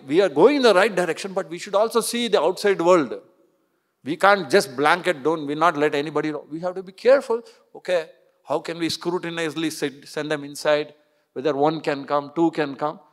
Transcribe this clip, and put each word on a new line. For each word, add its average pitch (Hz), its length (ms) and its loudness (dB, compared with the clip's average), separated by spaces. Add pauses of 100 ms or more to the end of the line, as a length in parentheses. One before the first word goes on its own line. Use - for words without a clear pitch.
we 147 160 0
are 190 80 4
going 240 280 6
in 269 60 0
the 220 120 6
right 202 180 4
direction, 185 400 -4
but 180 160 -6
we 175 100 -12
should 196 180 -4
also 220 240 0
see 240 260 -4
the 190 160 2
outside 185 380 0
world. 156 400 4 (840)
We 151 140 -6
can't 190 340 2
just 139 260 2
blanket, 151 460 0
don't, 151 240 -2
we 147 80 -4
not 160 220 2
let 147 180 0
anybody 151 380 -2
know. 143 180 -10
We 160 100 -10
have 180 140 -6
to 190 80 -10
be 185 100 -16
careful. 240 500 2 (320)
Okay, 170 340 -4 (360)
how 147 160 -2
can 165 180 -10
we 165 100 -2
scrutinizely 165 800 -4
sit, 147 380 -8
send 151 220 -6
them 147 140 -4
inside? 147 500 -2 (400)
Whether 135 200 -2
one 151 260 2
can 139 260 -4
come, 143 280 -2
two 165 180 2
can 139 240 -4
come. 147 220 -6 (140)